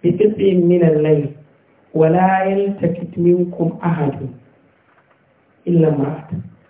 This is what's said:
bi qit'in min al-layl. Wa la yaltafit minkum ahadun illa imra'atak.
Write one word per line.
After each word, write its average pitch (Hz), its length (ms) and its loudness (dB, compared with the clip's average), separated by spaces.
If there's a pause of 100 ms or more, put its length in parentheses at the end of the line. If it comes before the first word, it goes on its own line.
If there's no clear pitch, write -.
bi 175 140 2
qit'in 196 500 2
min 175 160 4
al-layl. 151 460 2 (640)
Wa 160 160 4
la 185 400 2
yaltafit 196 640 -4
minkum 175 640 0
ahadun 147 540 -4 (1300)
illa 165 280 2
imra'atak. 139 480 -6 (280)